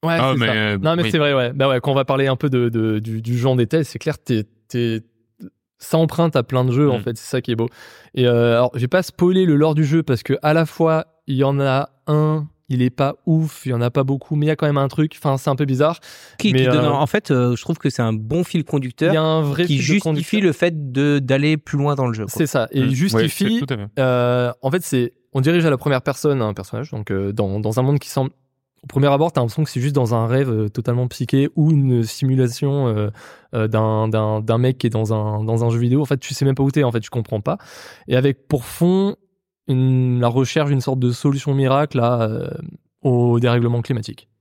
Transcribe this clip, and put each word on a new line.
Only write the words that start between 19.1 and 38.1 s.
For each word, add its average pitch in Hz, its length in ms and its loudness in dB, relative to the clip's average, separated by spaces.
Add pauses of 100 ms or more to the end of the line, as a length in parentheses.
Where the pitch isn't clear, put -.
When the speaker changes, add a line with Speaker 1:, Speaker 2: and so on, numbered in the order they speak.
Speaker 1:
il 151 40 2
y - 20 2
a 156 40 2
un 160 220 2
vrai 143 240 0
Speaker 3:
qui 156 60 0
Speaker 1:
fil 139 40 2
de 131 60 0
Speaker 3:
justifie 185 180 2
Speaker 1:
conducteur. 165 400 -2
Speaker 3:
le 180 100 4
fait 156 400 -2
de, 143 280 2
d'aller 139 380 0
plus - 200 -6
loin 143 160 0
dans 135 140 -2
le 117 80 -2
jeu, 110 100 -6
quoi. - 100 -10
Speaker 1:
C'est 160 120 0
ça, 120 240 0
et 139 100 0
Speaker 2:
Mm. 131 40 2
Speaker 1:
il 135 100 0
justifie, 127 500 0
Speaker 2:
Ouais, 208 40 0 (100)
c'est, 247 80 -2
tout 139 80 -4
à - 20 -8
fait. 101 100 -10 (120)
Speaker 1:
euh, 123 520 2 (120)
en 135 80 0
fait, 175 120 -2
c'est, 123 300 -2 (200)
on 135 80 0
dirige 165 240 2
à 160 40 4
la 139 80 2
première 135 240 0
personne 139 400 0
un 107 140 -2
personnage, 113 340 -10
donc, 110 220 -8
euh, 98 200 -2
dans, 104 280 -2
dans 107 200 -2
un 127 40 2
monde 139 160 2
qui - 100 -20
semble 131 220 -2 (520)
au - 40 -20
premier 139 200 2
abord, 143 240 2
t'as 139 100 0
l'impression 120 220 -2
que 151 60 -4
c'est - 120 -6
juste 139 140 0
dans 120 200 2
un 113 120 0
rêve, 131 220 0
euh, 110 200 0
totalement 123 380 -2
psyché 135 480 0
ou 160 160 4
une 131 320 2
simulation, 131 840 -2
euh, 107 220 0 (440)
euh, 110 140 0
d'un, 110 400 0
d'un, 107 320 0
d'un 113 180 0
mec 127 220 0
qui - 80 0
est - 20 4
dans 110 240 -2
un, 107 300 -2
dans 113 200 0
un 117 60 2
jeu 117 100 0
vidéo. 123 220 2
En 147 40 -2
fait, 139 140 -2
tu - 140 -10
sais 139 120 -2
même 135 100 2
pas 139 80 -2
où 135 80 0
t'es, 147 120 2
en 123 80 0
fait, 117 80 0
tu 104 120 -12
comprends 110 300 -4
pas. - 160 -2 (500)
Et - 80 0